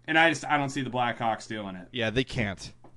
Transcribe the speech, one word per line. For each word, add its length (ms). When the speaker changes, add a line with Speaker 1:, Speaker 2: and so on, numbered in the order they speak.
Speaker 1:
and 100
I 120
just, 160
I 120
don't 120
see 120
the 80
Blackhawks 580
doing 280
it. 160
Speaker 2:
Yeah, 180
they 140
can't. 500